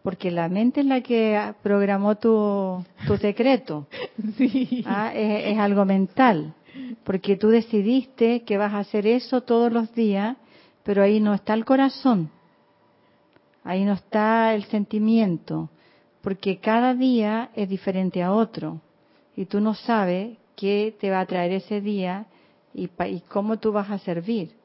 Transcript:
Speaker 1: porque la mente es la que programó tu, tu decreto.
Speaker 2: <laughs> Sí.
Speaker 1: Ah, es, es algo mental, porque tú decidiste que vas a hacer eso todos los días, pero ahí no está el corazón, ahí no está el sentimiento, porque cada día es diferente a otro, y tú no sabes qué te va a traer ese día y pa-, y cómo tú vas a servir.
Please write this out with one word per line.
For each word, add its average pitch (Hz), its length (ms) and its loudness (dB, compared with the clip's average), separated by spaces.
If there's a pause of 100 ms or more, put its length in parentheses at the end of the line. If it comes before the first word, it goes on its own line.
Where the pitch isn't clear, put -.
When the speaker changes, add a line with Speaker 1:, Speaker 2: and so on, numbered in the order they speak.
Speaker 1:
porque 185 300 -6
la 170 180 -2
mente 240 320 0
es 277 40 2
la 269 140 2
que 214 600 0
programó 202 560 2
tu, 202 680 0 (240)
tu 202 100 2
decreto. 208 760 0
Speaker 2:
<laughs> - 460 -8
Sí. 247 480 0
Speaker 1:
Ah, 214 300 -4
es, 214 380 -2
es 214 60 0
algo 202 260 4
mental, 190 680 2 (520)
porque 190 320 -2
tú 214 120 0
decidiste 233 920 2
que 202 140 -2
vas 208 160 0
a 202 60 -2
hacer 208 280 -2
eso 240 340 0
todos 233 300 2
los 226 240 -2
días, 220 400 0 (480)
pero 202 180 2
ahí 208 200 4
no 208 120 2
está 208 200 -2
el 220 100 0
corazón, 262 680 2 (1300)
ahí 185 220 -2
no 202 80 2
está 220 600 2
el 208 120 -2
sentimiento, 208 1040 0 (520)
porque 190 360 -4
cada 240 360 2
día 240 600 0
es 208 140 -4
diferente 185 560 -4
a 180 100 0
otro, 160 460 -2 (560)
y 190 100 -6
tú 202 140 -2
no 214 140 0
sabes 208 640 -2 (180)
qué 208 440 -2
te 196 100 -2
va 190 100 0
a 185 60 -2
traer 180 260 -2
ese 196 300 -4
día 196 460 -4 (460)
y 185 140 -8
pa-, 180 200 -8
y 185 140 -8
cómo 214 380 -4
tú 220 120 -2
vas 202 180 -2
a 202 100 -6
servir. 175 520 -4 (140)